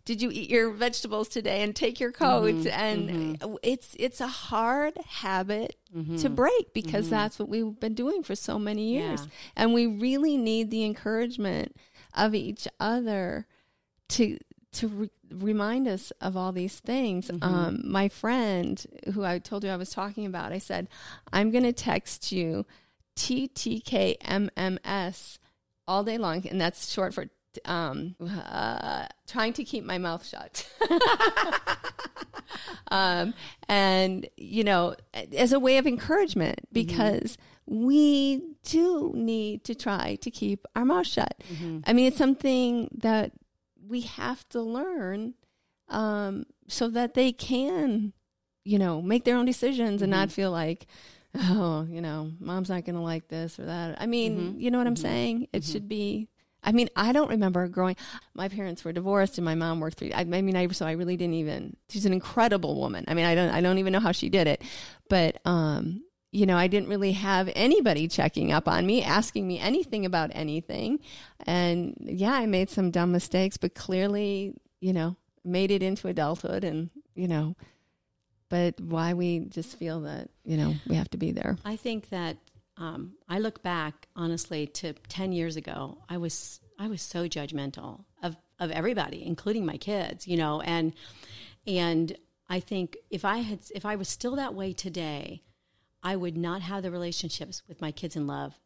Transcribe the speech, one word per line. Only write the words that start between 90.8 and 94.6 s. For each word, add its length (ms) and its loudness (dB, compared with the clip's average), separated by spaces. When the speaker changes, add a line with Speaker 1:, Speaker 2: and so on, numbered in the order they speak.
Speaker 2:
and 480 0
I 140 -4
think 340 -4
if 160 -6
I 140 0
had, 200 -6
if 100 -10
I 120 -4
was 100 -6
still 300 -4
that 160 -4
way 180 -6